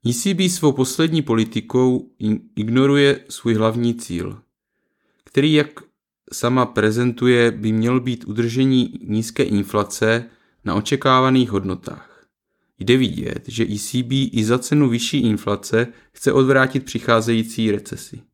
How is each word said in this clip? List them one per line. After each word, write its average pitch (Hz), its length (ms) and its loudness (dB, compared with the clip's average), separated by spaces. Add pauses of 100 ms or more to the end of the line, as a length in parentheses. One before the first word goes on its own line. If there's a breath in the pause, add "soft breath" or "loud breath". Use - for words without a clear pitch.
E 120 60 0
C 196 220 -2
B 185 140 0
svou 156 240 2
poslední 156 500 0
politikou 127 960 0
in-, 107 220 -2 (160)
ignoruje 139 720 2
svůj - 260 -2
hlavní 113 400 0
cíl, 87 480 -10 (840)
který, 147 280 2
jak 147 160 4 (640)
sama 123 340 0
prezentuje, 120 840 2
by 110 220 -4
měl 120 280 0
být 120 240 -6
udržení 120 760 0
nízké 110 400 -2
inflace 107 840 0 (400 soft breath)
na 104 100 -2
očekávaných 131 760 2
hodnotách. - 760 -8 (500)
Jde 117 180 4
vidět, - 520 -2
že 113 160 -2
E 104 140 -4
C 123 240 -4
B 123 120 -4
i 117 300 0
za 117 140 2
cenu 143 300 2
vyšší 120 300 -2
inflace 110 680 0 (260 loud breath)
chce - 200 -2
odvrátit 131 520 2
přicházející 113 880 0
recesi. - 500 -8 (140)